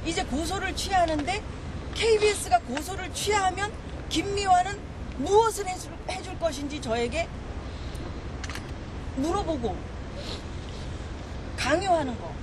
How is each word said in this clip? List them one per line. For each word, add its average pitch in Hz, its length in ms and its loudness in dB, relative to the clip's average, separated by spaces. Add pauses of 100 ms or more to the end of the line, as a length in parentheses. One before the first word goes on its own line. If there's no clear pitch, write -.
이제 330 200 0
고소를 359 520 -2
취하는데 349 640 2 (520)
케이비에스가 427 640 6
고소를 349 540 -4
취하면 403 580 2 (360)
김미화는 392 680 4 (400)
무엇을 403 500 6
해줄, 370 220 -6 (200)
해줄 381 280 -6
것인지 294 420 -2
저에게 247 480 0 (1900)
물어보고 311 600 0 (1800)
강요하는 302 640 4
거. 165 100 -8 (120)